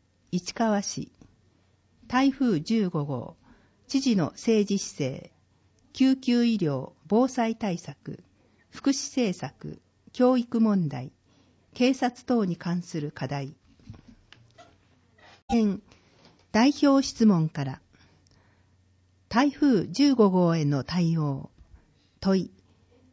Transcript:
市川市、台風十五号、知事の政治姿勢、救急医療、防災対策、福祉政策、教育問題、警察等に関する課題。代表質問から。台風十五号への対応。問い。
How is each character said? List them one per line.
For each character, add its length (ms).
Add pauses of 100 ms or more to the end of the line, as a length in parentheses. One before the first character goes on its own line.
(340)
市 200
川 280
市、 320 (960)
台 240
風 260
十 300
五 160
号、 320 (500)
知 140
事 160
の 140
政 360
治 100
姿 440
勢、 100 (640)
救 240
急 280
医 100
療、 360 (160)
防 220
災 260
対 220
策、 440 (480)
福 200
祉 180
政 300
策、 420 (320)
教 280
育 200
問 300
題、 220 (640)
警 180
察 320
等 180
に 140
関 240
す 180
る 120
課 160
題。 260 (3000)
代 300
表 240
質 220
問 200
か 160
ら。 180 (1500)
台 220
風 360
十 280
五 160
号 240
へ 100
の 180
対 360
応。 320 (680)
問 200
い。 100 (600)